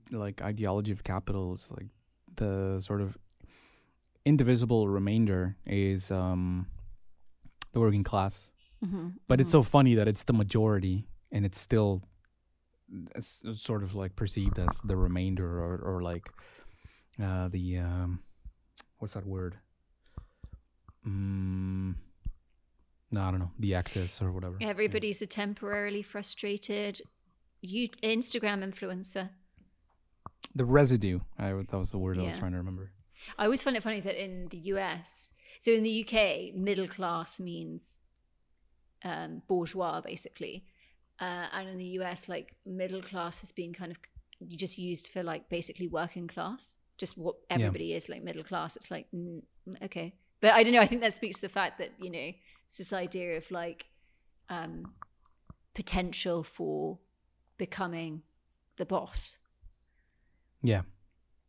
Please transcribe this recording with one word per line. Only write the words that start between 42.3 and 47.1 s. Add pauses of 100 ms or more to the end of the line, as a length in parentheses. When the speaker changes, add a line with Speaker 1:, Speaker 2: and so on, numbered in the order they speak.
Speaker 2:
middle
class
has
been
kind
of, (420)
you
just
used
for,
like,
basically
working
class. (220)
Just